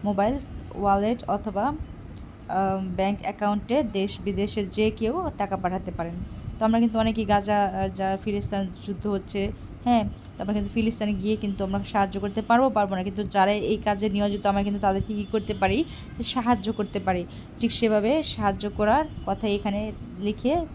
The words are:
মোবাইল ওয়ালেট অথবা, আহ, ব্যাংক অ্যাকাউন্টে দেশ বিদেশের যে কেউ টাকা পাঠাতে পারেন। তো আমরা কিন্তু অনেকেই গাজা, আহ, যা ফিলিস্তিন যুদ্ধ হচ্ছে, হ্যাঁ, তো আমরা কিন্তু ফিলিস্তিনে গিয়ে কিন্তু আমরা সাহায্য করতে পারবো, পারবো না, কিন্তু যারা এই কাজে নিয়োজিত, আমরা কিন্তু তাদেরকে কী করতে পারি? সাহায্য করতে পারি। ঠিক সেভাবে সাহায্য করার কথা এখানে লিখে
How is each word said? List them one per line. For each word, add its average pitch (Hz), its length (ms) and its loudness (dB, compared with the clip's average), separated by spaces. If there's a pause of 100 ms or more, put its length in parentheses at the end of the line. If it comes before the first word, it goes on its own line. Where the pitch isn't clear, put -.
মোবাইল 202 300 2 (400)
ওয়ালেট 202 540 2
অথবা, 202 340 -2
আহ, 285 140 0 (1200)
ব্যাংক 196 260 0
অ্যাকাউন্টে 208 600 0
দেশ 196 420 -2
বিদেশের 202 460 -2
যে 214 200 2
কেউ 277 480 -2
টাকা 196 180 -2
পাঠাতে 185 340 -2
পারেন। 170 240 -6 (440)
তো 220 60 2
আমরা 226 160 4
কিন্তু 226 180 4
অনেকেই 220 260 2
গাজা, 202 400 4
আহ, 190 300 0
যা 190 300 0
ফিলিস্তিন 202 440 -2 (180)
যুদ্ধ 202 200 -6
হচ্ছে, 202 460 -2 (320)
হ্যাঁ, 233 200 6
তো - 380 -8
আমরা 202 120 -2
কিন্তু 202 200 0
ফিলিস্তিনে 220 380 0
গিয়ে 202 240 0
কিন্তু 202 280 -2
আমরা 196 160 0 (120)
সাহায্য 196 280 2
করতে 202 220 -2
পারবো, 240 280 6
পারবো 202 240 2
না, 185 80 -2
কিন্তু 196 220 -4
যারা 196 280 4
এই 208 240 2
কাজে 208 320 0
নিয়োজিত, 202 380 0
আমরা 202 160 4
কিন্তু 202 180 0
তাদেরকে 196 340 2
কী 208 180 -4
করতে 214 220 0
পারি? 196 300 2 (380)
সাহায্য 226 500 0
করতে 208 280 -2
পারি। 180 240 0 (360)
ঠিক 226 120 2
সেভাবে 220 500 4
সাহায্য 202 480 0
করার 214 340 4 (220)
কথা 196 220 -2
এখানে 208 440 -2 (260)
লিখে 214 380 0 (180)